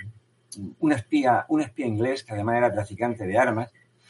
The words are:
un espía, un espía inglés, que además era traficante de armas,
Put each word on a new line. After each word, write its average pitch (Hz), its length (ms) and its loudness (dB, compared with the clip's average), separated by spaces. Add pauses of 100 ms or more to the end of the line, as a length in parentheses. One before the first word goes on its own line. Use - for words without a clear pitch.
(800)
un 156 120 2
espía, 127 560 2
un 156 120 2
espía 143 260 -6
inglés, 120 380 -2
que - 80 -14
además 107 240 0
era 120 160 4
traficante 107 520 -4
de 95 140 0
armas, 120 320 2 (400)